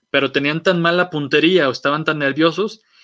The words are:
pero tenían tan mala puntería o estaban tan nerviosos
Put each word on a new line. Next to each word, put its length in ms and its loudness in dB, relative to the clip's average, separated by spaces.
pero 200 2
tenían 320 -2
tan 180 2
mala 280 0
puntería 580 2
o 40 0
estaban 340 -4
tan 140 -2
nerviosos 640 -2